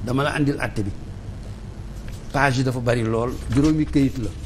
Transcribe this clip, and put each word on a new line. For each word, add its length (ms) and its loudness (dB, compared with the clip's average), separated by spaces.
Dama 180 2
la 120 2
andil 260 2
àtte 220 0
bi. 80 0
Page 260 2
yi 60 2
dafa 160 0
bari 220 2
lool, 300 0
juróomi 340 4
këyit 340 2
la. 100 -2